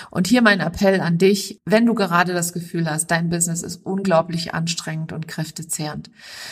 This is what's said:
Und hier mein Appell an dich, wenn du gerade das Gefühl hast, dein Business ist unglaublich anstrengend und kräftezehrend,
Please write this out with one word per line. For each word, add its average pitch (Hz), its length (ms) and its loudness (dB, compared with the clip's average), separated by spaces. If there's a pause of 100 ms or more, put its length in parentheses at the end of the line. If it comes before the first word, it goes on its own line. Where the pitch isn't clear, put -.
(120)
Und 185 160 0
hier 240 160 4
mein 202 160 6
Appell 185 420 2
an 170 160 0
dich, 190 480 2
wenn 220 220 4
du 226 80 2
gerade 180 380 2
das 175 200 -2
Gefühl 170 340 -4
hast, 151 220 -4
dein 170 200 2
Business 170 340 -2
ist - 140 -10
unglaublich 170 760 0
anstrengend 160 580 -4
und 160 160 -8
kräftezehrend, 156 840 -8 (400)